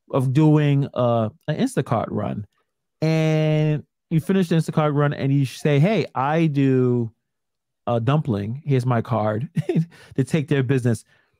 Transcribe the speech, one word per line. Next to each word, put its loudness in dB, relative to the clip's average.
Of 0
doing, 4
uh, 0
an -4
Instacart -2
run. -6
And 0
you 2
finish 0
the 2
Instacart 0
run 2
and -2
you 2
say, 0
"Hey, 2
I 0
do 0
a 0
dumpling. -2
Here's 0
my 0
card," -2
<laughs> -16
to 0
take -2
their 2
business. -2